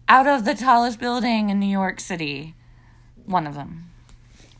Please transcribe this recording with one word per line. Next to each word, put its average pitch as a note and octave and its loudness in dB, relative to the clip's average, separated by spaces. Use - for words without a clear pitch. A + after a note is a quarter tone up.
out B3+ 6
of C#4 2
the C#4+ 0
tallest A#3+ 2
building A#3+ -2
in G3 0
New G3+ 0
York F#3+ -2
City. D#3 -6
One F3 -2
of C#3+ -10
them. E3 -14